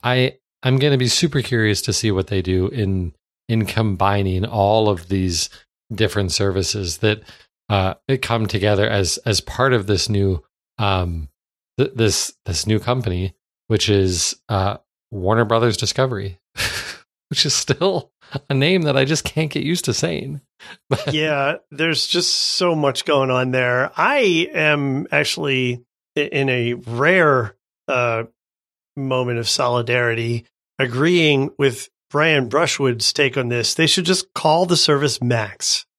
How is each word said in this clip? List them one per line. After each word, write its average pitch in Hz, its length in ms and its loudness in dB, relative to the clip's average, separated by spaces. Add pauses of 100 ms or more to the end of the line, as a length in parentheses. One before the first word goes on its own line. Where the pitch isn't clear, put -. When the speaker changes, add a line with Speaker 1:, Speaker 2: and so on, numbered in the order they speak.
Speaker 1:
I, 127 340 0 (260)
I'm 127 160 2
gonna 143 180 2
be 123 100 2
super 143 360 0
curious 110 400 0
to 107 100 -2
see - 160 0
what 95 180 0
they 95 140 -2
do 92 280 0
in, 95 440 -2 (340)
in 113 200 0
combining 98 760 0
all 107 460 2
of 87 180 -2
these 92 420 -2 (440)
different 104 380 0
services 95 680 -2
that, 107 240 0 (480)
uh, 95 240 2 (140)
that 135 160 0
come 113 240 0
together 104 420 2
as, 98 300 0
as 104 220 0
part 131 320 0
of 101 140 0
this 101 220 0
new, 98 340 0 (340)
um, 90 500 -2 (520)
th-, 143 160 2
this, 113 380 0 (120)
this 87 220 -4
new 107 120 2
company, 95 540 -2 (320)
which 107 240 0
is, 95 460 2 (140)
uh, 101 280 0 (320)
Warner 107 360 2
Brothers 113 300 2
Discovery, 104 600 -4 (460)
<laughs> - 460 -18
which - 180 0
is 131 80 -2
still 175 560 -2 (380)
a 147 40 -2
name 165 300 2
that 147 120 0
I 135 100 4
just 147 180 -2
can't 156 260 -2
get 147 140 -6
used 165 220 -2
to 120 80 0
saying. 147 520 -4
<laughs> - 60 -20 (380)
But 139 240 -2
Speaker 2:
Yeah, 151 440 0 (120)
there's 156 380 -2
just 170 280 0
so - 400 0
much 143 300 0
going 135 240 2
on 127 220 0
there. 127 440 0
I 190 580 2
am 147 580 0
actually 135 720 -2 (340)
i-, 151 40 0
in 139 280 -2
a 120 240 0
rare, 131 800 2 (320)
uh, 120 360 0 (720)
moment 127 440 -2
of 113 80 -4
solidarity, 117 960 0 (340)
agreeing 143 800 2
with 135 320 0 (200)
Brian 147 400 2
Brushwood's 131 640 0
take 139 240 0
on 123 120 -2
this. 120 260 -2
They 160 120 2
should 175 180 0
just 185 280 -2
call 160 320 2
the 175 120 2
service 147 440 2
Max. 120 640 -2 (140)